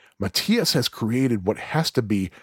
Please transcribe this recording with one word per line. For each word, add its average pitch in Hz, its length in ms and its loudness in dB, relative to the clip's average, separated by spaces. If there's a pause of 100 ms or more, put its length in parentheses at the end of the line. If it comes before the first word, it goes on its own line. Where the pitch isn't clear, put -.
(200)
Matthias 180 540 0
has 127 140 0
created 117 580 0
what 104 120 0
has - 340 -2
to 131 100 0
be 98 300 0 (120)